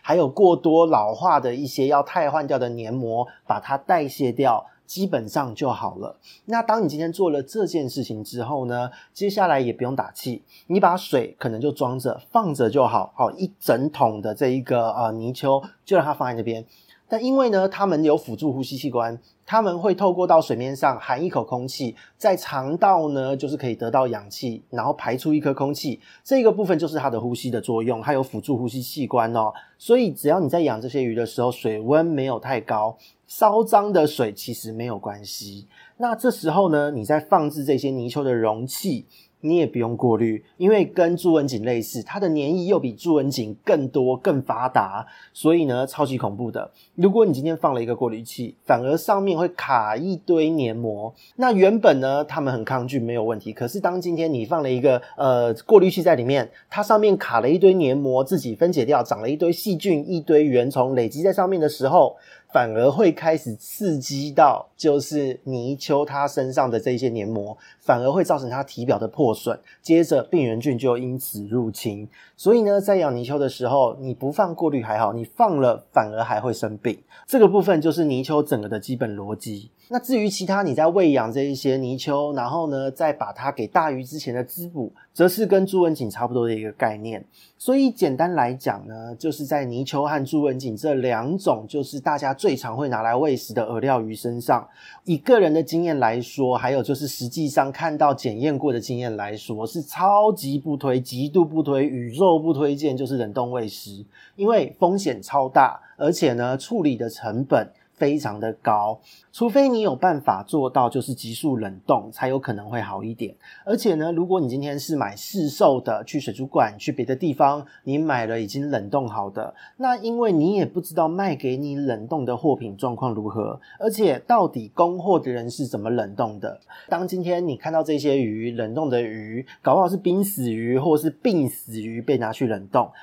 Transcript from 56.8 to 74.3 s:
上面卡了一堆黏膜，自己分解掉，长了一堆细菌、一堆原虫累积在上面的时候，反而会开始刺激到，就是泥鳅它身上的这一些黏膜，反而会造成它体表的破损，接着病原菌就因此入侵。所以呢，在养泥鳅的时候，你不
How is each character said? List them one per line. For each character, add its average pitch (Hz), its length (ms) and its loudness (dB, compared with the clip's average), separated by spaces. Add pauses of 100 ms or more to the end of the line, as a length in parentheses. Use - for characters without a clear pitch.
上 208 200 4
面 208 160 4
卡 120 240 0
了 120 100 2
一 175 80 4
堆 190 160 8
黏 143 220 2
膜， 135 260 2
自 175 160 -4
己 127 160 -6
分 170 160 2
解 151 140 0
掉， 131 180 2
长 - 180 -4
了 110 80 -4
一 147 80 -2
堆 170 160 2
细 185 240 -4
菌、 151 320 0
一 180 120 -4
堆 151 240 6
原 127 260 2
虫 135 240 0
累 120 140 2
积 143 140 -8
在 190 100 4
上 185 160 2
面 190 120 0
的 151 80 4
时 135 200 -2
候， 151 280 6 (360)
反 120 240 2
而 120 120 6
会 170 220 4
开 160 260 0
始 117 200 -8
刺 170 420 -4
激 139 320 -6
到， 139 460 4
就 143 240 2
是 135 440 -4
泥 131 300 -4
鳅 143 300 0
它 143 240 -2
身 131 240 -2
上 131 180 2
的 113 80 0
这 127 140 -2
一 123 60 -2
些 127 100 0
黏 113 180 -4
膜， 107 300 -6 (240)
反 123 200 2
而 127 120 2
会 180 100 2
造 160 160 0
成 131 120 -8
它 131 120 -4
体 120 220 -12
表 117 140 0
的 110 100 -4
破 117 260 2
损， - 240 -4 (220)
接 165 240 4
着 143 180 2
病 160 220 0
原 113 160 -2
菌 135 160 0
就 120 220 0
因 127 200 -6
此 104 280 -10
入 113 240 -2
侵。 104 360 -8 (300)
所 202 180 4
以 240 80 6
呢， 202 160 2
在 202 180 2
养 147 200 0
泥 120 80 -6
鳅 139 140 -2
的 139 100 2
时 123 180 -4
候， 127 340 2
你 131 120 -6
不 131 180 -4